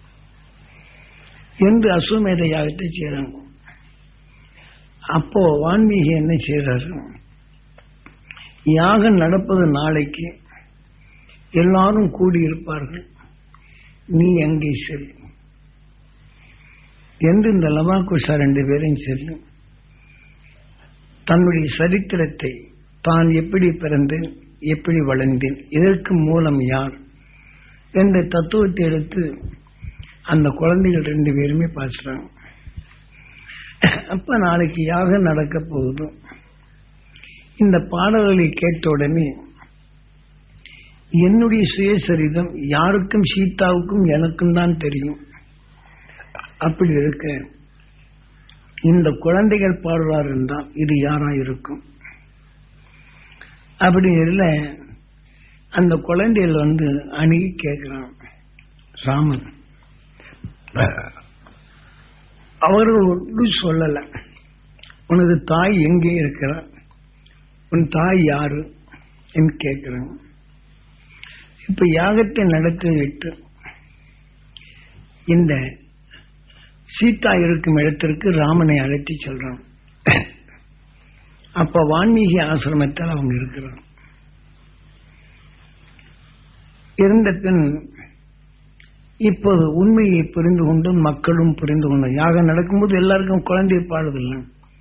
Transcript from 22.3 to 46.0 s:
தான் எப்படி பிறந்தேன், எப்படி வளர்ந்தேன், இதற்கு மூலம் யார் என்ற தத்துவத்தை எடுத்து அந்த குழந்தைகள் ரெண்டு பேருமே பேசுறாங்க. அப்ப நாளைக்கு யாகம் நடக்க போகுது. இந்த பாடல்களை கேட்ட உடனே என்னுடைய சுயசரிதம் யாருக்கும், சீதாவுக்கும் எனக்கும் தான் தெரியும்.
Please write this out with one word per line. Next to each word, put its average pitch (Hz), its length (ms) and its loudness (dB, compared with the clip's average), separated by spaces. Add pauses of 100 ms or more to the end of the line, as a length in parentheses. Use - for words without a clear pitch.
தான் 165 200 4 (120)
எப்படி 185 280 0 (140)
பிறந்தேன், 151 460 -2 (460)
எப்படி 165 340 0
வளர்ந்தேன், 131 500 -2 (180)
இதற்கு 190 440 2
மூலம் 156 460 2
யார் 135 280 -4 (1000)
என்ற 190 220 4 (120)
தத்துவத்தை 180 580 0
எடுத்து 160 360 -4 (1080)
அந்த 151 160 4 (120)
குழந்தைகள் 170 500 2
ரெண்டு 151 220 0
பேருமே 143 400 0
பேசுறாங்க. 135 520 -10 (1800)
அப்ப 220 360 -4
நாளைக்கு 170 420 0
யாகம் 180 420 0
நடக்க 151 280 -2 (160)
போகுது. 139 340 -6 (1600)
இந்த 196 140 4 (120)
பாடல்களை 190 680 2
கேட்ட 165 360 -2
உடனே 147 360 0 (1900)
என்னுடைய 214 600 4
சுயசரிதம் 170 800 0 (180)
யாருக்கும், 185 640 0
சீதாவுக்கும் 185 760 0 (100)
எனக்கும் 165 440 0
தான் 175 200 0
தெரியும். 147 420 -6 (1400)